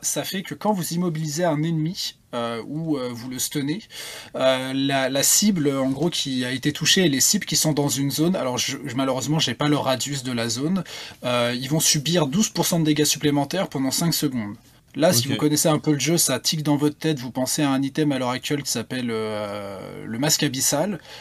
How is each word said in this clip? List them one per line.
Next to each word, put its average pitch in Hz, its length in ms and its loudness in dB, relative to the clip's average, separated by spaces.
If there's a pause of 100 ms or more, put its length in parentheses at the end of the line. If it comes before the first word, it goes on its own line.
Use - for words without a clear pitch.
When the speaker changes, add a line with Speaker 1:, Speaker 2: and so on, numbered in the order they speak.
Speaker 1:
ça 156 200 -2
fait 185 200 -6
que - 100 -8
quand 202 200 0
vous 170 200 -2
immobilisez 160 520 -2
un 151 180 2
ennemi, 165 520 -2 (200)
euh, 117 320 -4
ou, 156 300 -2
euh, 127 140 -4
vous 120 160 -10
le 127 120 -8
stunnez, 151 420 -4 (540)
euh, 131 400 2
la, 135 340 2
la 135 140 0
cible, 170 480 4
en 135 180 2
gros, 143 220 0
qui 127 340 -2
a 123 60 -2
été 131 200 0
touchée 170 340 4
et 165 40 6
les 135 120 2
cibles 196 240 2
qui - 100 -2
sont 156 180 2
dans 143 160 0
une 135 220 0
zone, 165 240 2
alors 127 240 -2
je, 131 260 -4
je, 127 100 -6
malheureusement, 135 440 0
j'ai 135 160 0
pas 147 120 0
le 147 100 4
radius 131 440 -2
de 127 100 -4
la 117 160 0
zone, 151 360 0 (400)
euh, 123 360 2
ils 131 100 -6
vont 156 100 2
subir 156 480 2
douze 190 220 2
pour - 180 0
cent 170 120 2
de 160 60 2
dégâts 151 200 4
supplémentaires 143 640 0
pendant 135 200 -2
cinq 165 240 0
secondes. 120 420 -2 (400)
Là, 156 160 4
si 123 140 4
Speaker 2:
Ok. 139 60 -2
Speaker 1:
vous - 60 0
connaissez 151 320 2
un 151 100 4
peu 151 140 2
le 139 60 0
jeu, 156 200 2
ça 127 200 2
tique 156 220 -2
dans 147 160 2
votre 147 200 2
tête, 156 220 -2
vous 120 120 -8
pensez 131 320 -2
à 139 80 2
un 135 100 2
item 143 300 0
à 131 80 0
l'heure 127 100 0
actuelle 127 320 -2
qui - 100 -4
s'appelle, 123 380 -4
euh, 101 960 -6
le 113 140 -6
masque 156 240 2
abyssal. 147 560 0 (220)